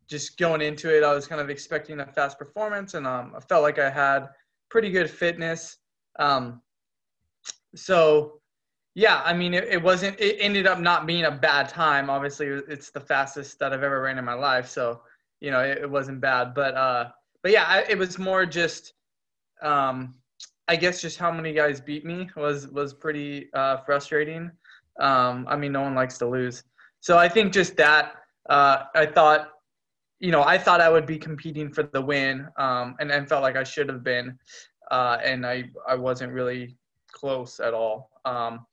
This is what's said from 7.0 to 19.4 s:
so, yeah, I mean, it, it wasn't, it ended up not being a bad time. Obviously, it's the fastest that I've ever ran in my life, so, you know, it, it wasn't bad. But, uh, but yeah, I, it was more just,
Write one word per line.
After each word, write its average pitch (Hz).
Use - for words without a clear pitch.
so, 156
yeah, 185
I 170
mean, 175
it, 180
it 175
wasn't, 185
it 214
ended 202
up 185
not 170
being 170
a 147
bad 143
time. 143
Obviously, 143
it's 139
the 139
fastest 139
that 135
I've 135
ever 139
ran 131
in 127
my 123
life, 127
so, 120
you 143
know, 127
it, 139
it 143
wasn't 135
bad. 123
But, 135
uh, 123
but 185
yeah, 202
I, 180
it 208
was 185
more 185
just, 165